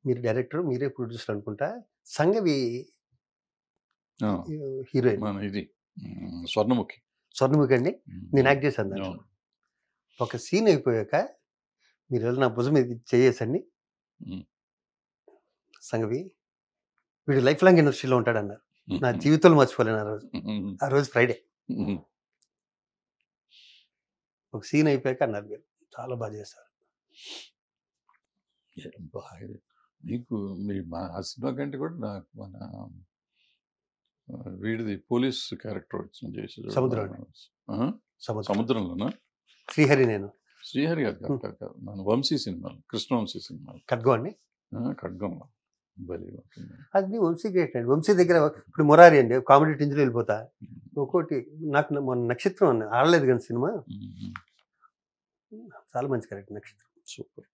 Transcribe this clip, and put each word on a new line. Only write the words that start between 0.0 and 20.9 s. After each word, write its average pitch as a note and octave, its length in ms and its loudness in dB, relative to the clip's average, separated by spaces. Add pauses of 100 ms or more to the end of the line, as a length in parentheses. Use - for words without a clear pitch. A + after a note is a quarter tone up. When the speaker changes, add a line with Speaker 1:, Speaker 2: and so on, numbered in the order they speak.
Speaker 1:
మీరు A#2+ 160 -2
డైరెక్టర్, B2 400 -4
మీరే C#3 260 -4
ప్రొడ్యూసర్ A#2 440 -8
అనుకుంటా. G#2 360 -6 (420)
సంగవి F3 460 0 (1600)
Speaker 2:
ఆ. G#2 100 -2 (600)
Speaker 1:
హీరోయిన్. A#2+ 320 0
Speaker 2:
మన G2+ 200 -6
ఇది, G2+ 220 -6 (340)
మ్మ్, - 500 -14
స్వర్ణముఖి. A#2 500 0 (380)
Speaker 1:
స్వర్ణముఖి C3+ 380 4
అండి. C3 180 2 (180)
Speaker 2:
మ్మ్. F#2+ 140 -16 (100)
Speaker 1:
నేను C3+ 140 4
యాక్ట్ C#3 180 4
చేశాను G#2+ 240 -2
దాంట్లో. F#2+ 200 -6
Speaker 2:
అవును. - 140 -14 (960)
Speaker 1:
ఒక A#2+ 180 -4
సీన్ G#3+ 300 0
అయిపోయాక B2+ 480 2 (960)
మీరు A2+ 140 -2
వెళ్ళి B2+ 160 0
నా B2+ 60 4
భుజం A#2+ 260 0
మీద B2 240 0 (100)
చేయేసండి, B2 520 2 (600)
Speaker 2:
మ్మ్. - 240 -14 (1400)
Speaker 1:
"సంగవి, A2+ 400 -4 (1080)
వీడు C3+ 140 2
లైఫ్ D3 220 2
లాంగ్ F#3 160 8
ఇండస్ట్రీలో C3 380 2
ఉంటాడన్నారు." G#2+ 460 -2 (260)
నా C3 220 -2
Speaker 2:
మ్మ్. F#2 100 -4
Speaker 1:
జీవితంలో D#3 360 6
మర్చిపోలేను A2+ 420 2
ఆ G#2+ 40 -6
రోజు. G#2+ 240 -8 (180)
Speaker 2:
మ్మ్. G#2 260 -6 (120)
Speaker 1:
ఆ C#3 40 -4
రోజు C#3 220 0